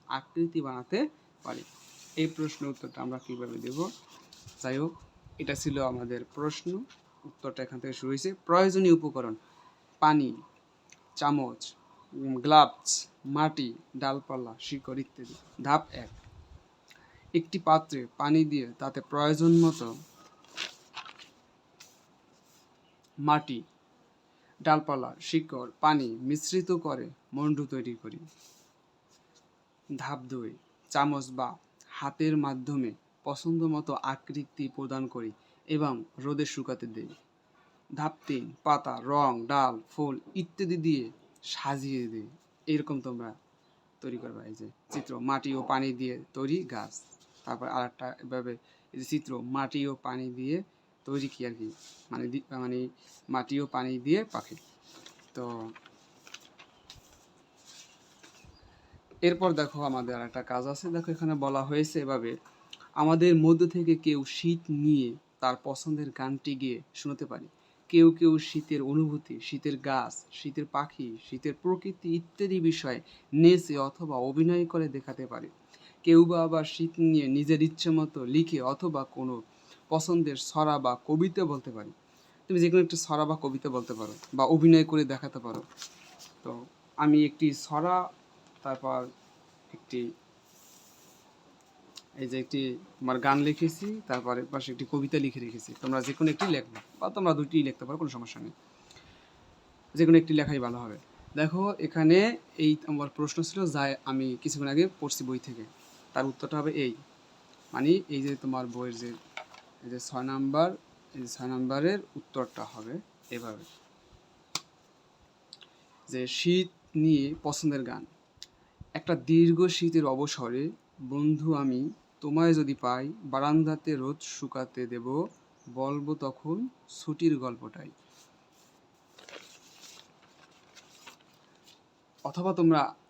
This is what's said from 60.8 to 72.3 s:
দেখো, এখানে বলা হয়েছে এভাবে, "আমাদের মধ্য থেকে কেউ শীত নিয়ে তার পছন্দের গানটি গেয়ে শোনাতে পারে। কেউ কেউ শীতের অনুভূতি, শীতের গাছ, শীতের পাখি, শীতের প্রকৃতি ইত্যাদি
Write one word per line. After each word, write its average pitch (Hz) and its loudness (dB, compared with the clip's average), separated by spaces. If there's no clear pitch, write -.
দেখো, 170 -4
এখানে 160 -2
বলা 139 -2
হয়েছে 151 -2
এভাবে, 127 -4
"আমাদের 165 4
মধ্য 160 6
থেকে 165 2
কেউ 151 0
শীত 170 -2
নিয়ে 147 2
তার 127 0
পছন্দের 147 -6
গানটি 135 -6
গেয়ে 127 -4
শোনাতে 143 -8
পারে। 123 -12
কেউ 165 12
কেউ 165 6
শীতের 151 -4
অনুভূতি, 147 0
শীতের 139 -6
গাছ, 127 -2
শীতের 147 -8
পাখি, 139 -4
শীতের 139 -6
প্রকৃতি 180 -2
ইত্যাদি 185 -2